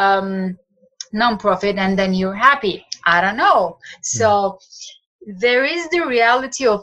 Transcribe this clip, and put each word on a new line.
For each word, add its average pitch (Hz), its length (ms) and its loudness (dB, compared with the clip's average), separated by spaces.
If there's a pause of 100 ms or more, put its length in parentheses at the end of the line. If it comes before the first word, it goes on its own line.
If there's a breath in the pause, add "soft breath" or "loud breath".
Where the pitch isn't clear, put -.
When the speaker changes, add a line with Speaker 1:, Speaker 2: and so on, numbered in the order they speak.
Speaker 1:
um, 190 560 0 (560)
nonprofit 202 640 0
and 190 220 0
then 190 140 0
you're 190 220 -2
happy. 233 500 0 (200)
I 170 160 4
don't 196 160 0
know. 254 420 2
Speaker 2:
Mm. - 260 -18
Speaker 1:
So 202 540 0 (800 loud breath)
there 247 260 2
is 330 240 -4
the 339 120 0
reality 254 640 0
of 208 160 0